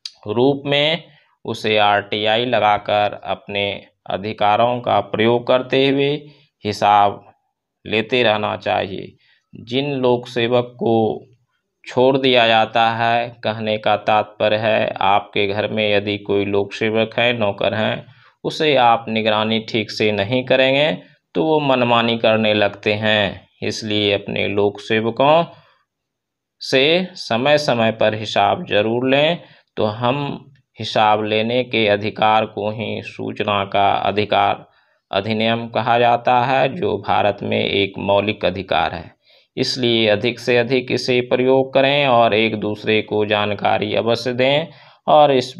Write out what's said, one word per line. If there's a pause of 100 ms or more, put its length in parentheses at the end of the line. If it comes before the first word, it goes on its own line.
(260)
रूप
में (400)
उसे
आरटीआई
लगाकर
अपने (240)
अधिकारों
का
प्रयोग
करते
हुए (520)
हिसाब (520)
लेते
रहना
चाहिए। (480)
जिन
लोक
सेवक
को (600)
छोड़
दिया
जाता
है,
कहने
का
तात्पर्य
है
आपके
घर
में
यदि
कोई
लोक
सेवक
है,
नौकर
हैं, (220)
उसे
आप
निगरानी
ठीक
से
नहीं
करेंगे (360)
तो
वो
मनमानी
करने
लगते
हैं। (140)
इसलिए
अपने
लोक
सेवकों (1160)
से
समय
समय
पर
हिसाब
जरूर
लें। (360)
तो
हम (320)
हिसाब
लेने
के
अधिकार
को
ही
सूचना
का
अधिकार (460)
अधिनियम
कहा
जाता
है,
जो
भारत
में
एक
मौलिक
अधिकार
है। (420)
इसलिए
अधिक
से
अधिक
इसे
प्रयोग
करें
और
एक
दूसरे
को
जानकारी
अवश्य
दें (400)
और
इस